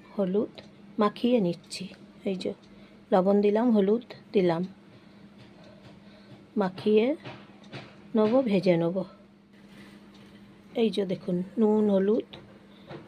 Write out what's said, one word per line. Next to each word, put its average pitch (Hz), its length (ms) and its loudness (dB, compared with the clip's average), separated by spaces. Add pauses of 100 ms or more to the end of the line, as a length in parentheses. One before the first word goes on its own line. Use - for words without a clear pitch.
(140)
হলুদ 196 400 -2 (440)
মাখিয়ে 233 480 0
নিচ্ছি। - 380 -8 (460)
এই 190 120 -4
যে 202 100 -6 (600)
লবণ 196 320 4
দিলাম, 214 220 2 (100)
হলুদ 208 300 2 (280)
দিলাম, 175 280 2 (2000)
মাখিয়ে 214 460 0 (1080)
নেব, 214 160 2 (180)
ভেজে 185 320 2
নেব। 175 160 -2 (1800)
এই 220 140 2
যে 202 160 -2
দেখুন, 180 240 -4 (240)
নুন 214 240 2 (100)
হলুদ 202 340 0 (800)